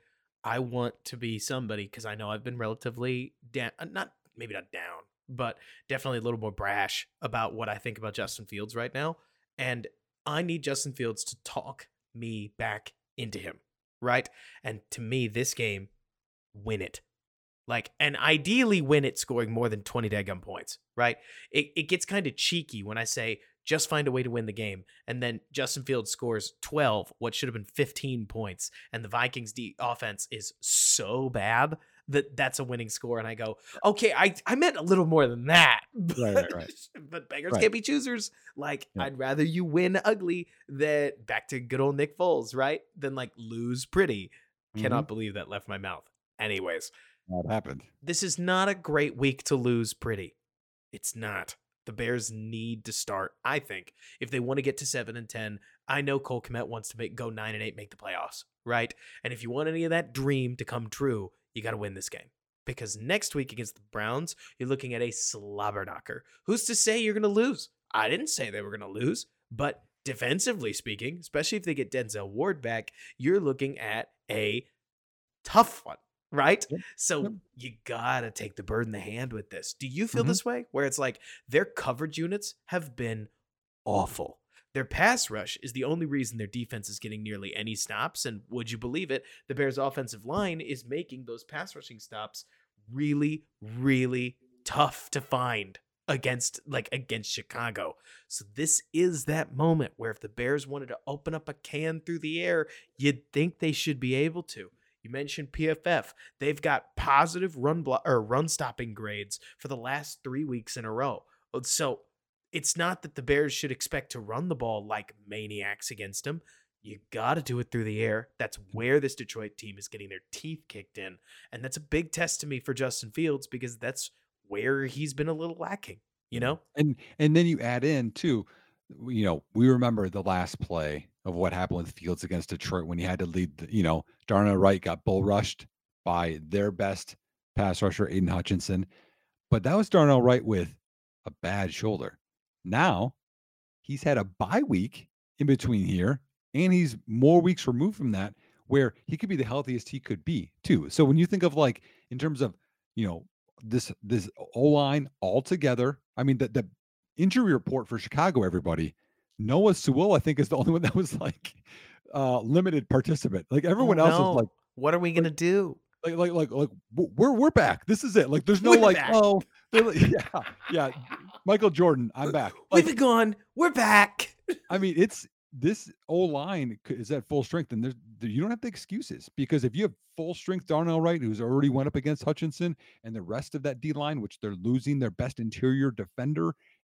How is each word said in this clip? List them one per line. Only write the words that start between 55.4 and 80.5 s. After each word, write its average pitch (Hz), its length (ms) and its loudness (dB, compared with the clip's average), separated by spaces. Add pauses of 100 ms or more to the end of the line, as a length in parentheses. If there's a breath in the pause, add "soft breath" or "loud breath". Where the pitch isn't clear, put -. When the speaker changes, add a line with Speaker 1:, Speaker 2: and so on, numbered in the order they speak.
Speaker 1:
I 139 140 -2
know 139 180 0
Cole 127 220 -6
Kmet 120 260 -8
wants 113 220 -12
to - 80 -14
make, 113 180 -10
go 120 140 -10
nine 110 260 -8
and 107 80 -8
eight, 110 140 -10
make 101 140 -18
the - 60 -20
playoffs, 90 460 -10 (220)
right? 117 280 -2 (300 loud breath)
And 120 100 -6
if 113 80 -14
you 117 80 -10
want 147 200 -4
any 165 160 -2
of 165 60 -2
that 165 220 0
dream 135 440 0
to 117 80 -10
come 117 240 -8
true, 110 420 -2 (220)
you 113 100 -8
gotta 110 140 -4
win 104 160 -8
this 92 160 -10
game. - 200 -14 (360)
Because 113 320 -8
next 160 380 -4
week 131 180 -4
against 113 220 -12
the - 60 -20 (100)
Browns, 120 440 -4 (240 loud breath)
you're 123 80 -6
looking 131 260 -4
at 117 80 -6
a 120 100 -2
slobber 104 760 -4
knocker. - 400 -12 (200 soft breath)
Who's 220 200 0
to 233 100 -2
say 220 240 2
you're 220 140 0
gonna 214 160 0
lose? 220 400 0 (240)
I 110 160 2
didn't 214 180 -2
say 123 220 -4
they 107 120 -6
were 101 160 -10
gonna 104 140 -14
lose, 123 360 -2 (220)
but 139 340 -6 (200)
defensively 135 720 -2
speaking, 113 480 -8
especially 147 360 -2
if 185 60 -6
they 165 100 -2
get 131 180 -4
Denzel 104 380 -6
Ward 147 320 -2
back, 113 300 -6 (260 loud breath)
you're 165 220 2
looking 135 400 -2
at 110 320 -6 (180)
a 110 360 -2 (800)
tough - 400 4
one, 76 120 -12 (340)
right? 147 380 4
Speaker 2:
Yep. 156 100 -6 (180 loud breath)
Speaker 1:
So 151 260 -2
Speaker 2:
Yep. 208 80 -4 (240)
Speaker 1:
you 123 180 -14 (120)
gotta 120 460 -2
take - 240 -10
the 101 80 -12
bird 110 220 0
in 113 60 -6
the 104 80 -8
hand 117 340 -8
with 104 160 -10
this. 85 240 -12
Do - 140 -10
you 160 200 -4
feel - 160 2
Speaker 2:
Mm-hmm. 123 60 2
Speaker 1:
this 185 160 0
way? 240 260 -4